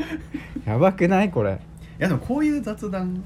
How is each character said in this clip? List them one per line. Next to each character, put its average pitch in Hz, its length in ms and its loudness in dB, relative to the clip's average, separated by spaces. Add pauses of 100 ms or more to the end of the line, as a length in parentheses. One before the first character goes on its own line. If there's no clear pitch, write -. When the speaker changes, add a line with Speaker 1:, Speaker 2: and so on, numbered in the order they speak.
(640)
Speaker 1:
や 113 120 0
ば 185 160 6
く 185 140 2
な 190 160 4
い？ 202 80 0
こ 117 120 2
れ。 98 100 2 (440)
Speaker 2:
い - 60 -8
や、 180 60 4
で 170 40 2
も 127 60 0
こ 254 200 0
う 311 60 4
い 294 120 2
う 277 40 -2
雑 214 300 -6
談 185 340 -2